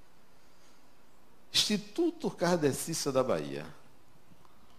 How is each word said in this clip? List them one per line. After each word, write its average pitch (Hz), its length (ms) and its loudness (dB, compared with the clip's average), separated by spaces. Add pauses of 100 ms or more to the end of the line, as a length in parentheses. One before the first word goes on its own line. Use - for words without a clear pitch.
(1500)
Instituto 285 800 4
Kardecista 160 800 4
da 131 120 8
Bahia. 76 440 2 (1120)